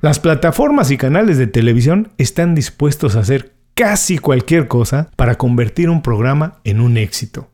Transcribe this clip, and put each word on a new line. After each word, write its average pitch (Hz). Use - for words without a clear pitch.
Las 147
plataformas 170
y 139
canales 160
de 127
televisión 120
están 170
dispuestos 143
a 113
hacer 123
casi 202
cualquier 143
cosa 123
para 120
convertir 123
un 165
programa 131
en 107
un 120
éxito. -